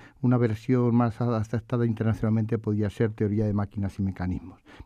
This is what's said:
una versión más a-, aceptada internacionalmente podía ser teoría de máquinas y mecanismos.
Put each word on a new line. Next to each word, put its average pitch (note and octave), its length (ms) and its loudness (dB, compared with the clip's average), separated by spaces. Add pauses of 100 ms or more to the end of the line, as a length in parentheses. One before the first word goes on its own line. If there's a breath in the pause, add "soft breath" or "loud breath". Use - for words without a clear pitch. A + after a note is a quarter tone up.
(200 loud breath)
una B2 160 4
versión A#2+ 580 2
más A#2+ 240 2
a-, A#2+ 160 0
aceptada A#2+ 500 -2
internacionalmente A2+ 720 0
podía G#2+ 320 -2
ser G#2+ 220 -2
teoría G#2+ 340 0
de G#2 80 0
máquinas G2+ 460 -4
y G2+ 40 -2
mecanismos. F#2 580 -6 (240 loud breath)